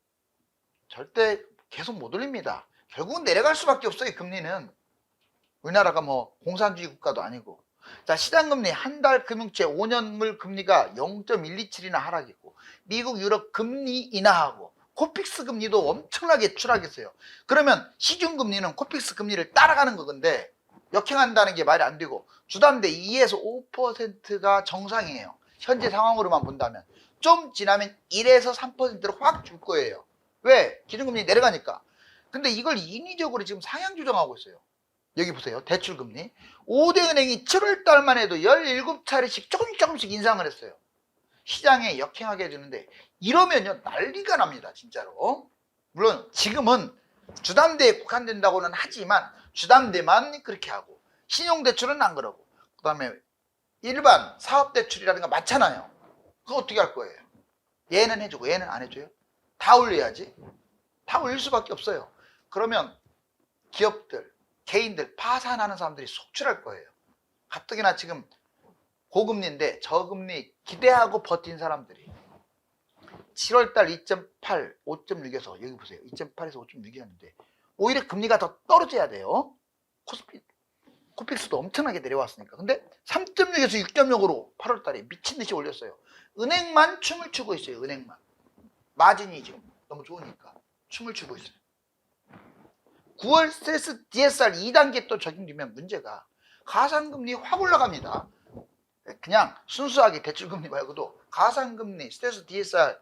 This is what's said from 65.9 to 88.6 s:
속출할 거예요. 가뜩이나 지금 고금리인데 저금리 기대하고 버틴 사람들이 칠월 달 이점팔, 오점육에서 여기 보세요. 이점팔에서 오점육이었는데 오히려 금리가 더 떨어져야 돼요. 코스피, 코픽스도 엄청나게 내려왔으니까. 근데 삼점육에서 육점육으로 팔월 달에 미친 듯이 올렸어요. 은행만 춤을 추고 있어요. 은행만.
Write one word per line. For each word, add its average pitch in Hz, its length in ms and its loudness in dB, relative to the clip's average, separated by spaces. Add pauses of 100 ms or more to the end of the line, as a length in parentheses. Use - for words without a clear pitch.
속출할 - 560 -6
거예요. 98 220 -16 (640)
가뜩이나 208 480 -2
지금 165 320 -14 (800)
고금리인데 185 720 -2
저금리 180 760 -6 (100)
기대하고 226 580 4
버틴 170 340 -6
사람들이 156 540 -10 (1200)
칠월 233 380 2
달 185 180 4
이점팔, 170 920 -6
오점육에서 131 800 -12
여기 127 140 -16
보세요. - 280 -20
이점팔에서 143 560 -16
오점육이었는데 113 760 -20 (420)
오히려 247 300 0
금리가 214 320 2
더 175 280 -6
떨어져야 240 420 4
돼요. 110 460 -4 (500)
코스피, - 360 -20 (760)
코픽스도 226 420 -6
엄청나게 196 420 -6
내려왔으니까. 127 560 -6
근데 202 280 -4 (200)
삼점육에서 349 760 0
육점육으로 196 800 2
팔월 226 240 -4
달에 131 260 -8
미친 - 300 -12
듯이 214 160 -8
올렸어요. 143 420 -10 (420)
은행만 330 640 2
춤을 339 320 -8
추고 208 220 -8
있어요. 127 280 -12
은행만. 143 340 -14 (800)